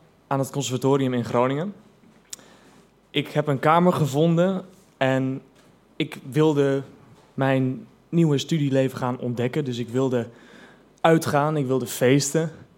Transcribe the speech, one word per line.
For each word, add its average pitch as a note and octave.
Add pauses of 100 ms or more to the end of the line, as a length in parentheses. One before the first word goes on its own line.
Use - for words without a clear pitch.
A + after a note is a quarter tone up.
(260)
aan C#3
het C3+
conservatorium C3+
in A#2+
Groningen. C3+ (1400)
Ik -
heb D3
een C#3+
kamer E3+
gevonden E3 (320)
en C3 (540)
ik - (120)
wilde C#3+ (520)
mijn C3+ (220)
nieuwe E3
studieleven C3+
gaan B2+
ontdekken. B2
Dus B2
ik A#2
wilde B2 (720)
uitgaan, D#3
ik C#3+
wilde B2+
feesten. C#3+ (260)